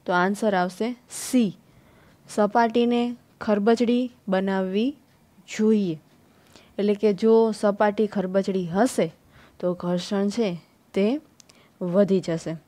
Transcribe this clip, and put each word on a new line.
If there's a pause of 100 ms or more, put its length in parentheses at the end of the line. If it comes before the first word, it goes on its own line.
તો
આન્સર
આવશે (280)
સી, (760)
સપાટીને (380)
ખરબચડી (220)
બનાવવી (580)
જોઈએ. (760)
એટલે
કે
જો (200)
સપાટી
ખરબચડી
હશે (500)
તો
ઘર્ષણ
છે (440)
તે (760)
વધી
જશે. (140)